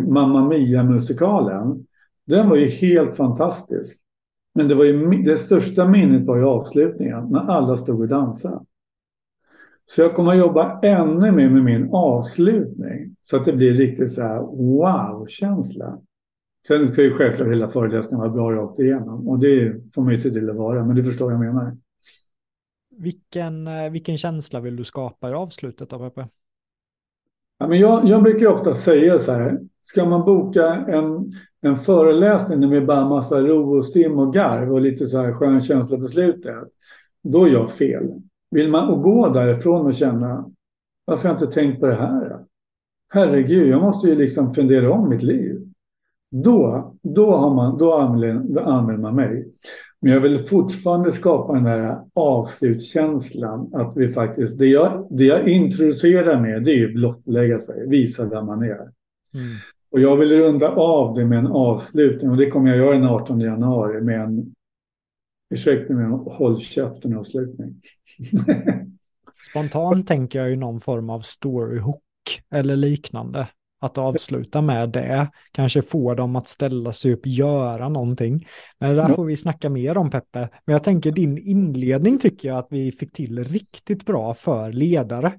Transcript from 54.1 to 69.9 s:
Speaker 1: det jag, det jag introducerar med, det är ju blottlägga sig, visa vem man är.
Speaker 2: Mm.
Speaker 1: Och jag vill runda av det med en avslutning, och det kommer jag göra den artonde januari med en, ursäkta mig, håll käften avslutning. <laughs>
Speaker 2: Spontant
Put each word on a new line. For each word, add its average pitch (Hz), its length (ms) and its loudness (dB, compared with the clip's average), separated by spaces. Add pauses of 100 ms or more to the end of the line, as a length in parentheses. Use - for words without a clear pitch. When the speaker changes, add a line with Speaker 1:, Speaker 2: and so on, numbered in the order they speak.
Speaker 1:
det 135 80 4
jag, 165 440 4
det 131 140 2
jag 151 240 4
introducerar 165 920 2
med, 113 240 -2
det 147 60 2
är 139 80 4
ju 113 160 0
blottlägga 120 640 -2
sig, 113 280 -12
visa 127 360 0
vem 107 220 -6
man 107 160 -6
är. 107 180 -6 (540)
Speaker 2:
Mm. 123 220 -10 (340)
Speaker 1:
Och 135 100 2
jag 139 160 6
vill 151 220 4
runda 151 300 4
av 160 460 0
det 120 100 -2
med 117 140 2
en 123 80 0
avslutning, 131 840 0
och 123 60 0
det 139 140 2
kommer 131 200 2
jag 127 80 2
göra 139 160 4
den 127 140 2
artonde 117 360 -2
januari 110 560 -2
med 113 200 -2
en, 113 340 -6 (960)
ursäkta 135 440 -2
mig, 120 320 -2
håll 117 320 -2
käften - 580 -8
avslutning. 127 580 -10 (560)
<laughs> - 1200 -6
Speaker 2:
Spontant 165 580 -2